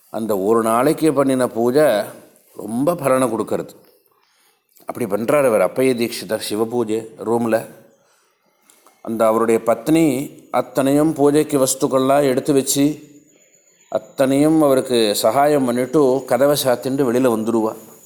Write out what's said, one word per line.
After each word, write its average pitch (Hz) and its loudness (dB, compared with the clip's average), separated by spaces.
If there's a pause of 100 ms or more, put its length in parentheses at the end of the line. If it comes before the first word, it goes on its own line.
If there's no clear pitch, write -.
(140)
அந்த 107 -4
ஒரு 110 2
நாளைக்கு 139 0
பண்ணின 131 0
பூஜை 123 0 (680)
ரொம்ப 131 -4
பலனை 131 0
கொடுக்கறது. 104 -6 (1120)
அப்படி 117 -8
பண்றார் 113 0
அவர் 104 2
அப்பைய 131 0
தீட்சிதர் 113 -6
சிவபூஜை 113 -2 (180)
ரூம்ல. 113 -2 (1400)
அந்த 113 -4
அவருடைய 113 2
பத்னி 156 2 (460)
அத்தனையும் 147 0
பூஜைக்கு 143 2
வஸ்துக்கள்லாம் 135 0
எடுத்து 135 0
வச்சு 139 0 (1040)
அத்தனையும் 143 0
அவருக்கு 131 2 (160)
சகாயம் 139 2
பண்ணிட்டு 127 0 (260)
கதவை 139 2
சாத்திண்டு 131 -2
வெளியில 123 2
வந்துடுவா. 110 -2 (320)